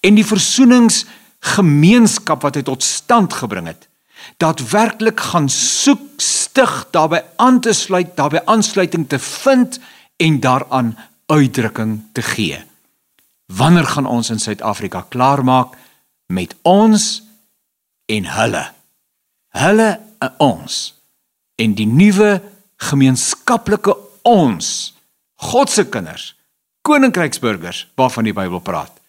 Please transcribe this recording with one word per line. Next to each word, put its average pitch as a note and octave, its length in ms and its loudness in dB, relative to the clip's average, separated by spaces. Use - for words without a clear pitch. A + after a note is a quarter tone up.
En G#3 140 4
die G#3+ 120 4
versoeningsgemeenskap G#3+ 2250 2
wat C#3+ 160 -2
hy C#3 80 -4
tot C3 160 -6
stand - 500 0
gebring F#2+ 380 -8
het, - 180 -20
daadwerklik G#3 760 -2
gaan D#3 180 0
soek, - 720 -2
stig, - 720 -2
daarbey D#3+ 340 0
aan B3+ 240 4
te A3+ 120 0
sluit, F3+ 440 -4
daarbey D3 280 0
aansluiting G3 640 0
te C#3 100 -4
vind B3+ 600 0
en D#3+ 240 0
daaraan B2+ 580 -2
uitdrukking A2+ 760 0
te A#2+ 100 -6
gee. E2+ 420 -6
Wanneer D3 400 2
gaan C#3 200 -4
ons A#2+ 240 -4
in A2 100 -6
Suid-Afrika G2+ 680 -8
klaarmaak C3 680 0
met F#2 360 -6
ons G#3 600 2
en G#2 180 -4
hulle? G#2+ 400 -4
Hulle G#3 460 2
en B2+ 200 -8
ons. - 560 -2
En A2 200 -2
die G#2+ 120 -2
nuwe G3 540 4
gemeenskaplike - 1200 0
ons, D3 720 0
God - 360 -2
se G3+ 180 0
kinders, - 440 -10
koninkryksburgers D3+ 1120 -2
waarvan A#2+ 340 0
die G2 80 -4
Bybel F2+ 280 -6
praat D#2 320 -8